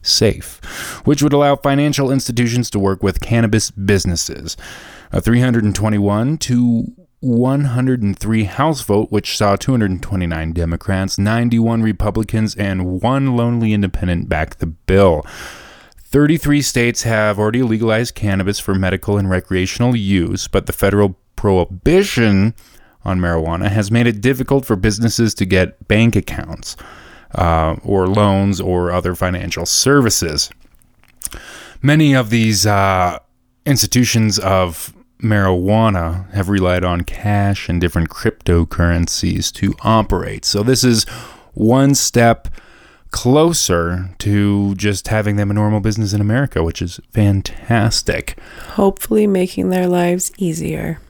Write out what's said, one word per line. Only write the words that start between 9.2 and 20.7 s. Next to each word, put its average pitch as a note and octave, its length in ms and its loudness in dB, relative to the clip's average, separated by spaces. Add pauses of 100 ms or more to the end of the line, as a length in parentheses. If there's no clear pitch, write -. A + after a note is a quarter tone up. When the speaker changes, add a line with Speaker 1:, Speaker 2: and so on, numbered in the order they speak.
Speaker 1:
saw G2+ 180 2
two - 160 -2
hundred A2 200 2
and F2+ 120 -4
twenty-nine E2 480 -4
Democrats, E2+ 680 -4
ninety-one A2+ 680 2
Republicans, G#2+ 720 -2
and F#2 460 -4
one C3 360 0
lonely A#2 340 0
independent F2+ 560 -2
back D#2 300 -4
the - 80 -4
bill. E2+ 600 2 (800)
Thirty-three D3 560 2
states A#2+ 420 -2
have G#2+ 360 0
already A2 240 0
legalized A2+ 500 0
cannabis G2 460 -2
for G2 160 -2
medical F#2+ 420 0
and G2 100 0
recreational F#2 680 0
use, F#2+ 520 0
but - 200 -2
the - 40 -6